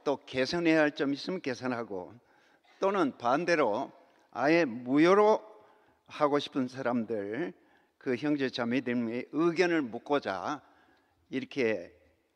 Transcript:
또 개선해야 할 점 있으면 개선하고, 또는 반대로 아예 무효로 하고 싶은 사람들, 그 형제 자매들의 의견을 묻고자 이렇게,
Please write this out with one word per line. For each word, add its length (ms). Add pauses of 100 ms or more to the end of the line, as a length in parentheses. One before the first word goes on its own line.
또 200
개선해야 560
할 140
점 180
있으면 280
개선하고, 720 (640)
또는 400
반대로 720 (400)
아예 340
무효로 800 (640)
하고 320
싶은 300
사람들, 840 (460)
그 180
형제 340
자매들의 840
의견을 480
묻고자 800 (720)
이렇게, 600 (460)